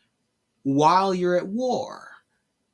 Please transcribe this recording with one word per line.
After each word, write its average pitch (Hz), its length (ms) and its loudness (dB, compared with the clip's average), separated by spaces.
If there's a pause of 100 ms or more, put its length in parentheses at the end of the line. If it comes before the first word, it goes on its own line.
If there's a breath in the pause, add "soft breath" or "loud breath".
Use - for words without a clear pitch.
(640)
While 165 520 2
you're 180 220 0
at 180 120 -2
war, 240 640 -6 (600)